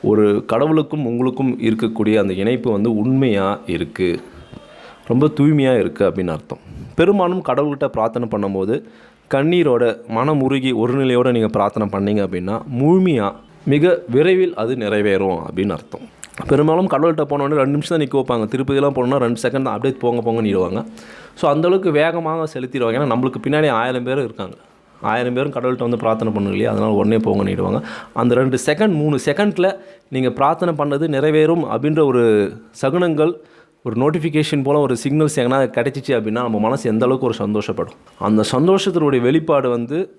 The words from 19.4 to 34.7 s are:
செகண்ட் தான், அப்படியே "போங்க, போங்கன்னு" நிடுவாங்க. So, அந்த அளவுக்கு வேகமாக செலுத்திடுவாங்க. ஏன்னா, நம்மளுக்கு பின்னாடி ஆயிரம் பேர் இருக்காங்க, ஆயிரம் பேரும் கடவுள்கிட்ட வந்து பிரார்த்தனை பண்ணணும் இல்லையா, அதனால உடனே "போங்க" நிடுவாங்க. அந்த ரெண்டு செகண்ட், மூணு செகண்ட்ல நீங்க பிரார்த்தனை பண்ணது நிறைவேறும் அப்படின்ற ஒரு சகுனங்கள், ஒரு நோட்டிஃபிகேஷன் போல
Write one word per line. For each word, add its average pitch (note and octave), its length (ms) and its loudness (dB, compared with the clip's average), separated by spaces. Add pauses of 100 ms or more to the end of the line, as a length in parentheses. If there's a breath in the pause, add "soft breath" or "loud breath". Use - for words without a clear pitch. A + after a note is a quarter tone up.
செகண்ட் C3 260 -2
தான், G#2+ 80 -4
அப்படியே B2+ 240 -2
"போங்க, A#2+ 220 -2
போங்கன்னு" A2+ 240 0
நிடுவாங்க. F#2+ 340 0 (560 loud breath)
So, D#3+ 140 0
அந்த D#3 180 2
அளவுக்கு F#3 240 2
வேகமாக D#3+ 540 0
செலுத்திடுவாங்க. B2+ 520 -2
ஏன்னா, C#3+ 120 0
நம்மளுக்கு B2 340 0
பின்னாடி D3+ 260 2
ஆயிரம் B2 340 -2
பேர் B2+ 140 -2
இருக்காங்க, G#2+ 380 -8 (460)
ஆயிரம் B2 320 -2
பேரும் C#3 180 -2
கடவுள்கிட்ட B2 360 -2
வந்து A#2+ 100 0
பிரார்த்தனை A2+ 360 0
பண்ணணும் G2+ 220 -2
இல்லையா, G#2+ 160 0
அதனால G#2+ 220 0
உடனே G#2 240 2
"போங்க" G#2 260 0
நிடுவாங்க. F#2+ 380 -2 (320 loud breath)
அந்த A#2+ 220 2
ரெண்டு C3 300 2
செகண்ட், F3+ 300 2
மூணு D3 300 0
செகண்ட்ல F3+ 440 0 (400 loud breath)
நீங்க C3 200 0
பிரார்த்தனை D#3+ 440 0
பண்ணது D3 340 -2
நிறைவேறும் D#3 560 2
அப்படின்ற D3 420 0
ஒரு B2 180 4 (580)
சகுனங்கள், D#3+ 520 2 (500 soft breath)
ஒரு A2 120 -4
நோட்டிஃபிகேஷன் D3+ 680 0
போல C#3+ 160 2